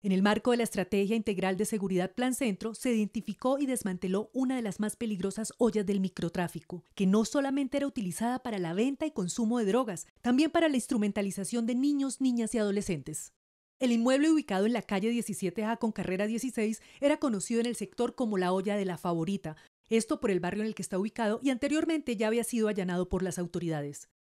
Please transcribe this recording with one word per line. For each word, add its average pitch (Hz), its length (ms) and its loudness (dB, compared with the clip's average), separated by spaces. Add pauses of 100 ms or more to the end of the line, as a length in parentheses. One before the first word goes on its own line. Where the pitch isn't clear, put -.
En 196 100 0
el 190 100 4
marco 208 280 4
de 240 80 4
la 233 60 2
Estrategia 202 520 0
Integral 190 400 0
de 208 80 0
Seguridad 190 480 0
Plan 247 220 0
Centro, 226 400 -2
se 254 180 -2
identificó 220 680 0
y 294 60 2
desmanteló 196 720 -2
una 262 220 0
de 247 60 -4
las 202 160 -4
más 208 180 -2
peligrosas 214 600 -4
ollas 214 300 2
del 202 140 0
microtráfico, 175 840 -4 (100)
que 196 120 2
no 208 180 6
solamente 277 540 0
era 277 80 0
utilizada 233 560 -4
para 226 160 -4
la 170 160 -2
venta 262 320 0
y 302 60 -4
consumo 220 460 0
de 233 60 0
drogas, 208 420 0 (140)
también 262 300 4
para 330 180 4
la 277 80 2
instrumentalización 208 880 0
de 247 120 0
niños, 269 440 0
niñas 240 340 0
y 240 40 2
adolescentes. 196 760 -2 (460)
El 247 140 2
inmueble, 262 380 4
ubicado 214 360 2
en 240 80 2
la 214 80 -2
calle 202 260 0
diecisiete 208 560 -2
A 226 140 -2
con 226 120 0
carrera 190 360 -2
dieciséis, 226 560 -2 (180)
era 285 160 4
conocido 233 440 0
en 233 60 0
el 240 100 -2
sector 240 380 -4
como 214 220 0
la 185 160 2
olla 190 240 0
de 202 80 0
la 175 140 -4
Favorita, 170 580 -2 (320)
esto 226 320 0
por 220 100 0
el 185 80 2
barrio 180 220 -2
en 220 60 -2
el 220 80 -6
que - 80 -10
está 185 160 -4
ubicado, 220 440 -2
y 269 60 2
anteriormente 294 680 0
ya 214 120 0
había 226 180 2
sido 220 240 0
allanado 180 400 0
por 185 140 0
las 185 160 -4
autoridades. 160 720 -6 (120)